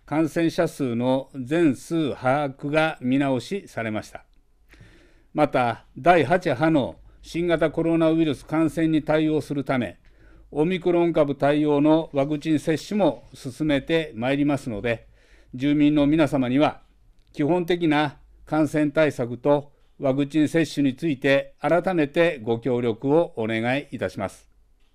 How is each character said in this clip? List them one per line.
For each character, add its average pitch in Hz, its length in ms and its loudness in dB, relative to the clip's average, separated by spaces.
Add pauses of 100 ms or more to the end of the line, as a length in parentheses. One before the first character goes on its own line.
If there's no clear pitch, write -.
感 151 240 -2
染 165 200 0
者 165 200 0
数 123 260 -4
の 127 400 -2
全 139 400 0
数 160 400 -4
把 139 340 0
握 143 220 -10
が 156 300 0
見 127 180 0
直 135 220 0
し 190 260 -10
さ 117 160 -8
れ 110 80 -4
ま 107 120 -6
し - 60 -20
た。 - 140 -20 (1080)
ま 151 140 2
た、 123 380 -2 (120)
第 160 260 4
八 165 280 0
波 151 180 2
の 123 260 0 (280)
新 170 240 -4
型 160 240 2
コ 165 100 -4
ロ 165 160 0
ナ 160 140 4
ウ 160 100 2
イ 160 40 4
ル 139 100 0
ス - 100 -20
感 156 240 0
染 160 200 0
に 156 120 2
対 156 300 0
応 151 100 0
す - 100 -12
る 143 120 -4
た 135 160 -2
め、 92 180 -6 (540)
オ 147 120 -2
ミ 180 160 0
ク 175 120 0
ロ 170 120 2
ン 170 80 2
株 147 240 2
対 147 300 2
応 143 160 2
の 156 320 2
ワ 139 140 0
ク 151 100 -4
チ 160 140 -4
ン 147 80 2
接 156 280 -4
種 202 80 -6
も 151 280 0 (100)
進 143 320 -8
め 143 160 0
て 160 320 -2
ま 120 180 -2
い 139 60 0
り 143 80 0
ま 143 140 0
す - 100 -10
の 104 140 -6
で、 117 240 -4 (480)
住 143 180 0
民 147 220 4
の 143 100 4
皆 156 220 2
様 131 220 -2
に 131 100 2
は、 147 220 0 (520)
基 151 80 -6
本 170 240 0
的 170 220 -2
な 147 300 0 (280)
感 156 220 0
染 151 240 -2
対 156 200 2
策 120 280 -6
と 143 320 0 (260)
ワ 135 160 0
ク 139 140 0
チ 156 120 0
ン 147 80 4
接 165 240 0
種 143 120 -2
に 127 120 0
つ 170 120 -6
い 135 100 -2
て 139 420 0
改 170 360 0
め 147 120 2
て 165 360 0
ご 117 160 -2
協 123 220 -2
力 120 340 -2
を 170 200 2
お 110 120 -4
願 113 280 -2
い 147 140 -6
い 123 80 -12
た 98 120 -4
し - 100 -10
ま 95 100 -4
す。 - 180 -18 (460)